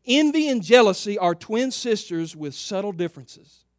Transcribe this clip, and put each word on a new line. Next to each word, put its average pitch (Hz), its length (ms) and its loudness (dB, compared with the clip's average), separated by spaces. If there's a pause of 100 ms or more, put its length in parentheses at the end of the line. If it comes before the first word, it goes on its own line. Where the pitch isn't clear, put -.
Envy 302 420 4
and 247 140 0
jealousy 208 560 4
are 175 160 0
twin 233 380 -4
sisters 175 600 -4
with 151 200 -10
subtle 202 380 -6
differences. - 720 -12 (120)